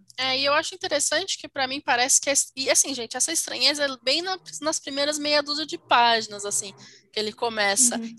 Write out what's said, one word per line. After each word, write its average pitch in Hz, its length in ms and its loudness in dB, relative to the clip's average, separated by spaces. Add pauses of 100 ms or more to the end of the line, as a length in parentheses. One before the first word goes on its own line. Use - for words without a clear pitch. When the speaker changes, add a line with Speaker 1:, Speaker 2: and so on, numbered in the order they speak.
(180)
Speaker 1:
É, 262 200 0
e 269 60 0
eu 285 80 4
acho 320 220 0
interessante 339 640 -2
que, 311 100 -14
pra 269 180 -2
mim, 269 140 -6
parece 254 400 2
que - 100 -2
é, 285 40 2 (200)
e, 262 160 -2
assim, 302 240 2
gente, 240 220 -8
essa 254 160 0
estranheza 294 520 0
é 277 40 0 (160)
bem 277 180 2
na, 370 160 -4 (220)
nas 311 180 -2
primeiras 285 400 -2
meia 294 240 2
dúzia 294 240 -6
de 330 120 -8
páginas, 214 680 2
assim, 202 280 -4 (400)
que - 60 -6
ele 214 140 -2
começa. 220 680 2
Speaker 2:
Uhum. 226 200 -8